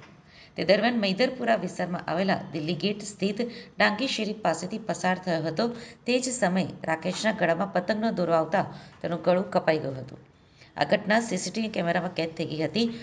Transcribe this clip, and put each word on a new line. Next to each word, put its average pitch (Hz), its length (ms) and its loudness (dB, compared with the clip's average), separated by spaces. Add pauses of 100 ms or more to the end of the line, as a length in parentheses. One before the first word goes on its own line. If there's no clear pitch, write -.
(540)
તે 170 120 -4
દરમિયાન 214 340 4
મૈદરપુરા 226 600 2
વિસ્તારમાં 180 460 -4
આવેલા 185 440 0
દિલ્હી 160 320 -2
ગેટ 202 220 -2
સ્થિત - 360 -2
ડાંગી 208 680 0
શેરી 214 300 -2
પાસેથી 185 440 -2
પસાર 185 380 0
થયો 170 240 -2
હતો. 165 200 0 (380)
તે 240 180 0
જ 254 120 -4
સમયે 180 380 2 (140)
રાકેશના 180 500 0
ગળામાં 175 400 2
પતંગનો 214 400 0
દોરો 170 220 2
આવતા 160 260 2 (360)
તેનું 165 260 -4
ગળું 185 280 4
કપાઈ 160 300 2
ગયું 135 180 -6
હતું. 127 220 -14 (560)
આ - 80 2
ઘટના 202 360 2
સી 233 200 -2
સી 185 100 -6
ટી 226 140 -2
વી 214 100 -6
કેમેરામાં 170 400 0
કેદ 165 180 -2
થઈ 160 160 -4
ગઈ 151 120 -4
હતી. 214 240 0 (180)